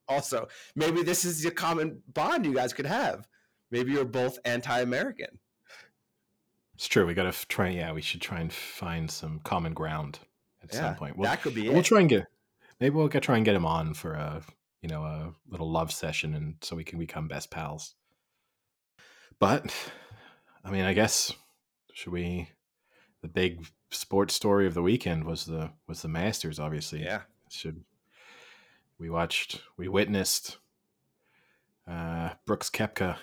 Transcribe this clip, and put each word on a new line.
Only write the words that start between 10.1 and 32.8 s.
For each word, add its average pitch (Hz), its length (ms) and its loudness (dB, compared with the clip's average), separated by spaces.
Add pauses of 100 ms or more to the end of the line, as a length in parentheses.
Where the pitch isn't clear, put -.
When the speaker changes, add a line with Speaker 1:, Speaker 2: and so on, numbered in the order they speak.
Speaker 2:
at - 100 -20
some 135 120 -2
Speaker 1:
Yeah, 95 100 -2
Speaker 2:
point. 76 240 -8
We'll, 101 100 2
Speaker 1:
that 151 140 -2
could 131 120 -2
be 107 140 0
Speaker 2:
we'll 147 120 8
Speaker 1:
it. 170 40 6
Speaker 2:
try 214 160 8
and 170 80 10
get, 107 160 6 (560)
maybe 143 140 4
we'll 156 140 4
get, 131 140 2
try 226 140 4
and 220 80 6
get 104 120 8
him 90 100 4
on 80 280 0
for 80 200 -8
a, 76 280 -6 (380)
you 82 80 -8
know, 78 140 -6
a 78 320 -6 (140)
little 82 220 -4
love 80 220 0
session, 78 420 -4
and 78 280 -4
so - 140 -8
we 80 80 -8
can 85 140 -10
become 80 300 -6
best 78 220 -8
pals. 78 440 -8 (1400)
But, - 360 4 (880)
I 92 60 -8
mean, 98 140 2
I 95 100 4
guess, - 380 4 (600)
should - 200 -12
we, 87 360 -4 (720)
the - 80 -10
big 85 380 0 (240)
sports - 440 0
story 101 320 4
of 87 80 2
the 87 80 0
weekend 90 420 2
was 80 200 -4
the, 80 280 -4 (140)
was 82 160 -10
the 80 60 -6
Masters, 82 520 -2
obviously. 78 420 -6
Speaker 1:
Yeah. 95 200 -4 (280)
Speaker 2:
Should, - 320 -10 (1160)
we 82 100 -8
watched, - 520 -2 (140)
we 92 120 -6
witnessed, 98 680 2 (1300)
uh, 82 420 -6 (160)
Brooks - 240 0
Koepka 95 520 0